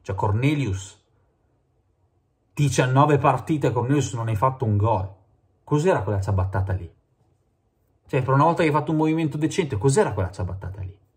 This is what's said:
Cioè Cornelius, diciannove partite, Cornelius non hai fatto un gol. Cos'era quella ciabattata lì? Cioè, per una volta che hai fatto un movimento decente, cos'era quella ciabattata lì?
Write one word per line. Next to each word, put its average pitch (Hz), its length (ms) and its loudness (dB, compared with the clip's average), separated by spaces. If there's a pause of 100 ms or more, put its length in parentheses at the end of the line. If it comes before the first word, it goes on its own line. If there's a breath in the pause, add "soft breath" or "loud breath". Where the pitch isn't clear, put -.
Cioè 95 140 -8
Cornelius, 113 840 -2 (1600)
diciannove 139 640 4
partite, 139 540 0
Cornelius 127 420 0
non 113 140 -6
hai 110 80 -2
fatto 131 280 0
un 107 120 2
gol. 113 360 0 (520)
Cos'era 147 380 2
quella 98 180 -2
ciabattata 95 520 -2
lì? 90 200 -8 (1120)
Cioè, 131 160 -2
per 135 120 2
una 143 100 6
volta 165 180 2
che 160 60 4
hai 143 60 0
fatto 151 160 0
un 160 60 0
movimento 156 400 0
decente, 151 420 -2
cos'era 139 340 2
quella 95 200 -4
ciabattata - 480 -8
lì? 92 180 -12 (180)